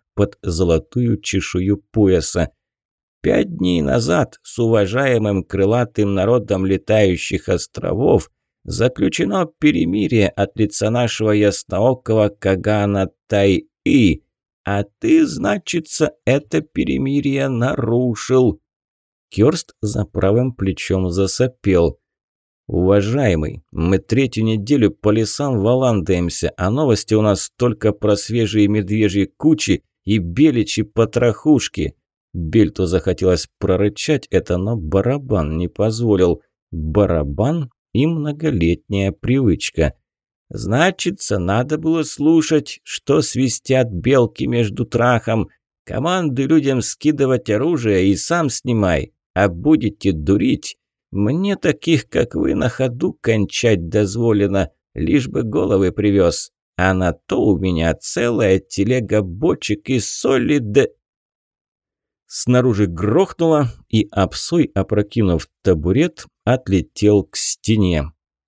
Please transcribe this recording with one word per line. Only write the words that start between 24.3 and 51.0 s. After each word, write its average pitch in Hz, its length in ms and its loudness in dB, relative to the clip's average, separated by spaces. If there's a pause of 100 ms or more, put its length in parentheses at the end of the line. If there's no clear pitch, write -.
неделю 110 480 0
по - 200 -2
лесам 117 480 -2
валандаемся, 98 1000 0
а 90 120 -2
новости 123 440 0
у 107 80 4
нас 104 360 0
только 110 360 0
про 104 240 0
свежие 107 500 0
медвежьи 101 580 0
кучи 147 580 0 (200)
и 104 140 0
беличьи 110 640 0
потрохушки». 113 1120 0 (380)
Бельту 92 520 0
захотелось 92 600 0 (100)
прорычать 101 720 -2
это, - 280 0
но 104 180 -4
барабан 98 840 -2
не 87 120 -2
позволил. 104 720 0 (300)
Барабан 90 1000 -2 (220)
и 131 120 2
многолетняя 143 1080 -2
привычка. - 800 0 (560)
«Значится, 147 920 -2
надо 117 380 -2
было 160 260 0
слушать, 156 800 2
что - 380 0
свистят 127 680 -2
белки 117 540 0
между 117 400 -2
трахом. 117 640 0 (340)
Команды 151 600 -4
людям 139 380 2
скидывать 131 680 -2
оружие 110 600 2
и 98 60 4
сам 165 340 -2
снимай. 98 640 -2 (200)
А 98 160 2
будете 98 640 0
дурить, 95 640 0 (340)